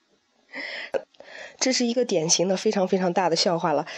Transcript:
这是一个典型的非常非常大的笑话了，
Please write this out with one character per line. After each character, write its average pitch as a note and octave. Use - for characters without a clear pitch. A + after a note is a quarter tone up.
这 B3+
是 A#3+
一 A#3
个 B3
典 E3
型 E3+
的 G3
非 G#3+
常 G3
非 F#3+
常 F3+
大 F3+
的 D#3+
笑 F3
话 E3
了， D3